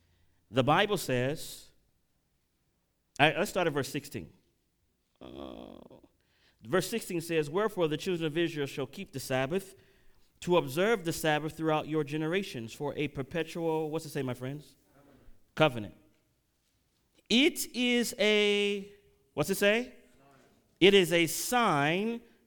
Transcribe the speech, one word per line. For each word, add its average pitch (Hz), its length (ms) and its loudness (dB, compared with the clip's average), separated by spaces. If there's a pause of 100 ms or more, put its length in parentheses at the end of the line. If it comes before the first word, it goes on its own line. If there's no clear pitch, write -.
(520)
the 123 100 4
Bible 185 360 4
says, 131 680 -4 (1500)
I, 151 200 6
let's 196 120 0
start 180 160 0
at 160 60 2
verse 139 160 -2
sixteen. 107 400 -10 (920)
Uh, 65 60 -18 (1400)
verse 180 180 0
sixteen - 360 -4
says, 160 260 -2
"Wherefore 185 400 0
the 151 80 -2
children 165 300 -4
of 147 100 -6
Israel 151 300 -2
shall 135 200 -6
keep - 260 -14
the 135 80 -8
Sabbath 135 540 -2 (680)
to 175 180 4
observe 175 460 0
the 165 80 -2
Sabbath 151 440 -2
throughout 156 320 0
your 151 160 0
generations 156 720 -4
for 143 220 -6
a 147 120 -2
perpetual," 160 840 -4
what's 156 140 -6
it 147 60 -14
say, 143 120 -4
my 127 120 -4
friends? 131 400 -10 (800)
"Covenant." 120 400 0 (1400)
It 269 440 2
is 240 440 0
a, 202 720 2 (420)
what's 151 160 -2
it 190 80 0
say? 220 340 2 (920)
"It 190 120 10
is 180 220 6
a 170 140 4
sign 202 920 0 (260)